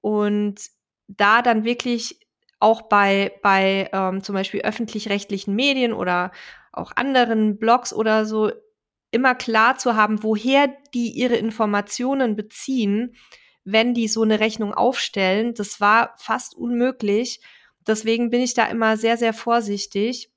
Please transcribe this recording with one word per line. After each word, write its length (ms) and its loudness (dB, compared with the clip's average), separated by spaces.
Und 600 -2
da 340 4
dann 220 2
wirklich 560 -4
auch 240 4
bei, 480 2
bei, 520 2
ähm, 300 -2
zum 100 -10
Beispiel 280 -4
öffentlich-rechtlichen 920 -4
Medien 380 2
oder 380 -2
auch 240 -12
anderen 640 2
Blogs 360 0
oder 320 0
so 260 0
immer 240 2
klar 420 2
zu 180 0
haben, 260 2
woher 540 2
die 160 -2
ihre 260 0
Informationen 1000 -2
beziehen, 800 -4
wenn 300 0
die 140 0
so 140 -2
eine 180 2
Rechnung 340 -2
aufstellen, 800 0
das 260 -8
war 380 2
fast 380 -6
unmöglich. 840 -2
Deswegen 420 0
bin 120 2
ich 120 -2
da 120 0
immer 320 0
sehr, 200 2
sehr 160 0
vorsichtig. 1040 -2